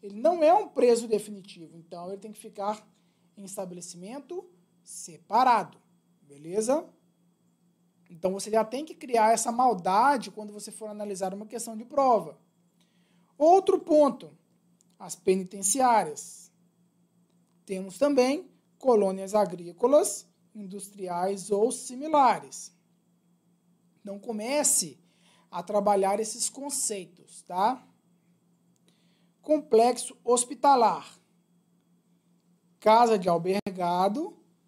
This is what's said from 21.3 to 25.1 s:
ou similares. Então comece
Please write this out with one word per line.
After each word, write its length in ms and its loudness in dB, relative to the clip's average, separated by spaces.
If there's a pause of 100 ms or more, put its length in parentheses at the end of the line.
ou 200 2
similares. 1000 -2 (1300)
Então 160 -14
comece 840 -2 (520)